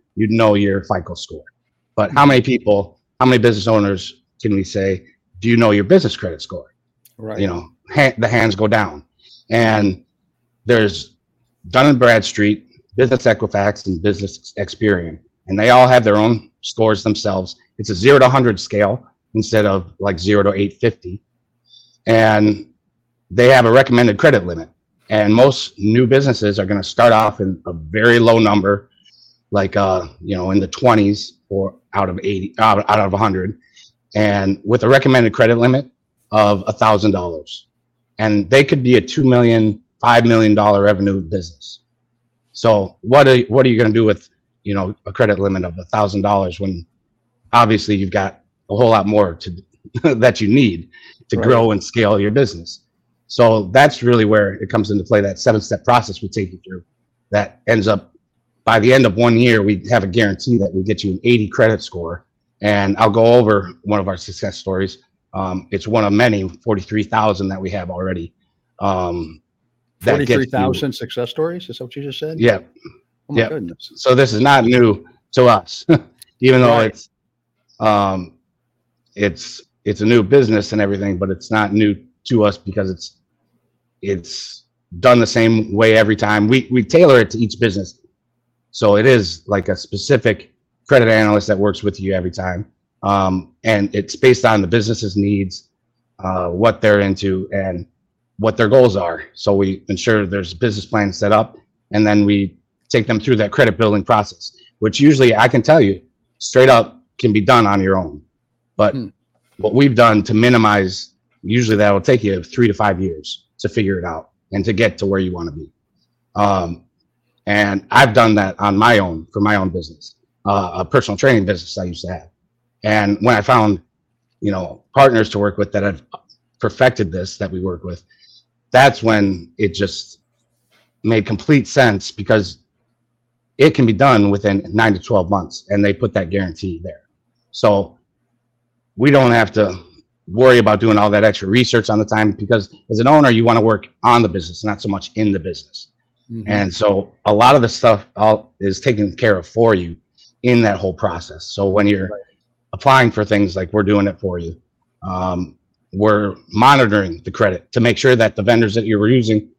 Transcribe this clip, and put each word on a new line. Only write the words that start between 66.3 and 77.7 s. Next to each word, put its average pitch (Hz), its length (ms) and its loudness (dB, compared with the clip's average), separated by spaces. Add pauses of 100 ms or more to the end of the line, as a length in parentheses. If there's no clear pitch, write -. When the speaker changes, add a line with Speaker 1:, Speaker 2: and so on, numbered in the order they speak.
Speaker 1:
forty-three 107 400 -4
thousand 101 460 -2
that 95 120 -10
we 95 100 -8
have 92 200 -10
already. 90 420 -10 (460)
Um, 87 600 -6 (600)
that 113 160 0
gets 135 120 -2
you 127 60 2
Speaker 2:
Forty-three 131 160 -2
thousand 131 420 -4
success 120 360 -10
stories? 170 400 -8
Is 117 80 -16
that 131 60 -14
what 123 120 -18
you 139 60 -12
just 139 160 -12
said? 156 220 -10
Speaker 1:
Yeah. 110 200 2 (720)
Speaker 2:
Oh 139 40 -12
my 113 80 0
Speaker 1:
Yeah. 110 80 -2
Speaker 2:
goodness. 98 460 -14
Speaker 1:
So 127 200 0
this 127 180 2
is 107 80 -2
not 139 220 4
new 117 420 2 (280)
to 127 120 4
us, - 400 0 (280)
<laughs> - 260 -20
even 127 220 4
though 117 160 4
Speaker 2:
Right. 110 140 0
Speaker 1:
it's, - 180 -20 (720)